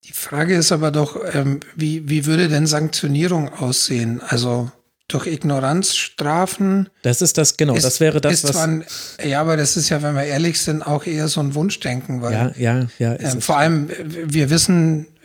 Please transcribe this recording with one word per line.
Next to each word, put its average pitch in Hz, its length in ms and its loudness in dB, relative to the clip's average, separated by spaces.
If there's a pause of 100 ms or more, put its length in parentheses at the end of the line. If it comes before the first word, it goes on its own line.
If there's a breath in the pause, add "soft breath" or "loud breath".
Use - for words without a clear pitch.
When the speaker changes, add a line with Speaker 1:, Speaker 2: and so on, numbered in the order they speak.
Speaker 1:
Die - 80 -20
Frage 160 420 -2
ist 170 180 2
aber 156 180 2
doch, 147 280 0 (160)
ähm, 139 260 0 (140)
wie, 156 340 -4
wie 147 180 0
würde 160 220 4
denn 151 180 2
Sanktionierung 151 880 0
aussehen? 123 720 -2
Also 123 440 -2 (380)
durch - 180 -4
Ignoranzstrafen 170 1600 0 (140)
Speaker 2:
Das 123 200 2
ist 175 160 2
das, 156 180 2
genau, 147 180 2
Speaker 1:
ist, 156 100 2
Speaker 2:
das 127 160 0
wäre 151 200 4
das, 147 140 2
Speaker 1:
ist 165 100 0
Speaker 2:
was 143 80 2
Speaker 1:
zwar 160 140 2
ein, 160 180 -2 (400 loud breath)
ja, 143 160 0
aber 160 160 2
das 147 200 0
ist 160 140 0
ja, 147 120 0
wenn 147 120 -2
wir 139 100 0
ehrlich 151 360 0
sind, 156 220 -2
auch 147 240 -2
eher 151 220 -2
so 156 120 -2
ein 143 140 -2
Wunschdenken, 131 680 -4
weil, 117 100 -2
Speaker 2:
Ja, 117 240 2
ja, 123 300 0 (120)
ja, 117 160 0
ist 139 180 -4
Speaker 1:
ähm, 127 60 -4
Speaker 2:
es. - 60 -6
Speaker 1:
vor 151 140 2
allem, 156 320 2
äh, - 40 -8 (120)
wir 156 440 0
wissen, 160 560 4 (180)